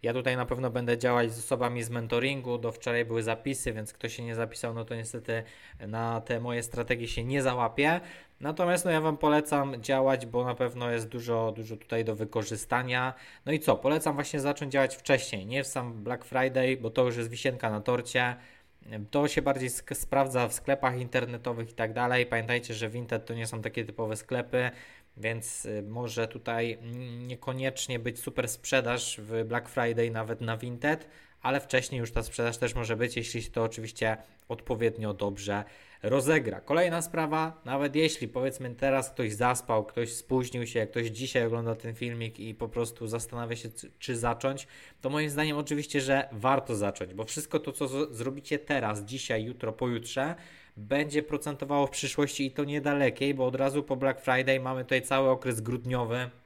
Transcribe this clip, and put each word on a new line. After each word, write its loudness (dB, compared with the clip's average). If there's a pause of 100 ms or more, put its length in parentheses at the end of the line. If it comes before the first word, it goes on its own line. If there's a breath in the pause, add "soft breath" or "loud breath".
Ja 2
tutaj 2
na 0
pewno 0
będę 2
działać 4
z -8
osobami 0
z -6
mentoringu, 0
do -2
wczoraj 0
były 0
zapisy, -2
więc -8
kto -8
się -8
nie -6
zapisał, -4
no -6
to -8
niestety -4 (440 loud breath)
na -2
te -2
moje -2
strategie -2
się -2
nie 0
załapie. 2 (400 loud breath)
Natomiast 2
no, 2
ja 6
wam 2
polecam 4
działać, 4
bo 0
na 0
pewno -2
jest 0
dużo, 0
dużo -8
tutaj -2
do 0
wykorzystania. 0 (320 loud breath)
No 0
i 2
co? 4
Polecam 2
właśnie -2
zacząć -2
działać 4
wcześniej, 2
nie 0
w -6
sam -4 (100)
Black -4
Friday, 2
bo -4
to 4
już 2
jest -2
wisienka -2
na 0
torcie. 0 (760 loud breath)
To 4
się 2
bardziej 2
sk-, -6
sprawdza 2
w -2
sklepach 2
internetowych -2
i -20
tak -2
dalej. 4
Pamiętajcie, 0
że -2
Vinted -4
to -6
nie -4
są -6
takie -4
typowe -4
sklepy, 0 (460 loud breath)
więc, -4
y, -4
może -4
tutaj -2
n-, -10
niekoniecznie -4
być -4
super -2
sprzedaż 0
w -2
Black -2
Friday 2
nawet -4
na -2
Vinted, -2 (340 loud breath)
ale 2
wcześniej 0
już -4
ta 0
sprzedaż -2
też 0
może 0
być, 0
jeśli -4
się -8
to 0
oczywiście 0 (320 loud breath)
odpowiednio 0
dobrze -2 (380 loud breath)
rozegra. 2
Kolejna 2
sprawa, 0
nawet 0
jeśli 2
powiedzmy -2
teraz 2
ktoś -2
zaspał, 2
ktoś -4
spóźnił -2
się, 0
ktoś -2
dzisiaj 0
ogląda 0
ten -8
filmik -6
i -8
po -6
prostu -4
zastanawia -4
się, -10
c-, -14 (100)
czy -4
zacząć, 0 (340 loud breath)
to -2
moim 0
zdaniem 2
oczywiście, 0
że 4
warto 2
zacząć, -2
bo -6
wszystko -2
to, -8
co -2
z-, -2
zrobicie -4
teraz, 0
dzisiaj, -2
jutro, -6
pojutrze, -2 (420 loud breath)
będzie 2
procentowało 0
w -4
przyszłości 0
i -2
to -2
niedalekiej, 2
bo 2
od 2
razu 2
po 0
Black 0
Friday 4
mamy -2
tutaj 2
cały 6
okres 2
grudniowy -2 (160)